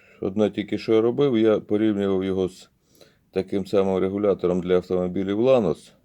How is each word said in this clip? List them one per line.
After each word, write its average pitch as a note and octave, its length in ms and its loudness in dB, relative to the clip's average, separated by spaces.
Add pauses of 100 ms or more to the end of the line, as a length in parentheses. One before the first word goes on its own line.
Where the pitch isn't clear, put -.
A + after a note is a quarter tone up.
(200)
Одне G2 300 0
тільки G2+ 280 -6
що A2+ 160 0
я A2 60 6
робив, B2 380 0
я A2 220 4
порівнював G2+ 640 0
його F#2+ 240 -2
з - 220 -16 (600)
таким F#2+ 360 -4
самим F#2+ 320 0
регулятором F#2 640 0
для F2+ 160 0
автомобілів F#2 640 -2
Lanos, A#2+ 520 0 (120)